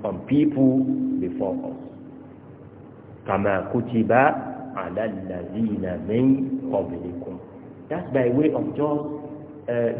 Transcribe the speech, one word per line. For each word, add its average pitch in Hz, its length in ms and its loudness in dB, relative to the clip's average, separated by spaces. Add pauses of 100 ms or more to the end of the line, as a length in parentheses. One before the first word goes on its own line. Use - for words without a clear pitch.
on 95 240 -4
people 135 560 6 (360)
before 98 360 -2 (160)
us. - 40 -10 (1500)
كما 98 460 0
كتب 113 400 2 (640)
على 92 280 -4
الذين 95 800 -2 (240)
من 117 160 4 (480)
قبلكم. 90 640 -4 (500)
That's 170 240 -4
by 131 160 4
way 147 240 4
of 147 240 -2
just, 147 280 0 (640)
uh, 117 320 2